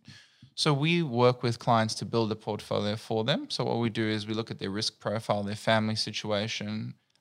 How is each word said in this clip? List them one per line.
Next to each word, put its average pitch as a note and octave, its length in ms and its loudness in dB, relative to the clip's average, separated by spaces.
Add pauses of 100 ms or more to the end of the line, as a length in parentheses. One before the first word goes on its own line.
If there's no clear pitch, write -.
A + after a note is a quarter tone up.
(540)
So - 180 2
we D#3+ 300 4
work B2 400 4
with A#2 160 0
clients A2 380 2
to - 80 -6
build A2 280 0
a G#2+ 40 -2
portfolio G#2 600 -2
for A2 280 -2
them. G3 260 0
So - 140 -4
what B2 140 0
we A#2 120 0
do A2+ 160 0
is G#2+ 200 -2
we A2 80 -4
look A2 160 -4
at - 80 -8
their G2 120 -6
risk G#2+ 280 -4
profile, G#2+ 440 -2
their G2+ 140 -4
family A2 400 2
situation, G#2+ 1000 -4 (260)